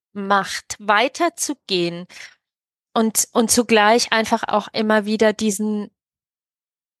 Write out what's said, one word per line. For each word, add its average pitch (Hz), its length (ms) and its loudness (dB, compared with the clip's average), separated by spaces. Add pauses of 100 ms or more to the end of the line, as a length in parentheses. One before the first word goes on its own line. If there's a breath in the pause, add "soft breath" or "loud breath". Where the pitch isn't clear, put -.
(120)
macht, 196 640 -4
weiterzugehen 202 1300 -2 (880 loud breath)
und, 220 380 0
und 233 180 0
zugleich 220 640 4
einfach 220 360 0
auch 208 240 -2
immer 214 340 0
wieder 214 260 2
diesen, 214 580 -4 (1080)